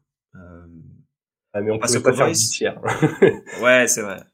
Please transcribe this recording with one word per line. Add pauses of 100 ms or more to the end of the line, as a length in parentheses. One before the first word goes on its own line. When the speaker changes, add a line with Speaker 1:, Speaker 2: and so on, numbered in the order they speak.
(360)
Speaker 1:
Euh, (880)
Speaker 2:
Ah,
mais
on
Speaker 1:
on
passe
Speaker 2:
pouvait
Speaker 1:
aux
Speaker 2:
pas
faire
Speaker 1:
Cowboys.
Speaker 2:
dix
tiers.
<laughs>
Speaker 1:
Ouais,
c'est
vrai. (140)